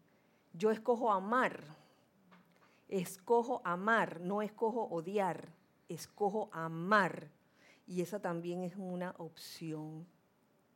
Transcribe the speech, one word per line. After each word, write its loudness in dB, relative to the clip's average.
Yo 2
escojo 2
amar, 2
escojo 0
amar, 2
no -2
escojo 0
odiar, -2
escojo -4
amar. 2
Y -4
esa -2
también -2
es -6
una -6
opción -10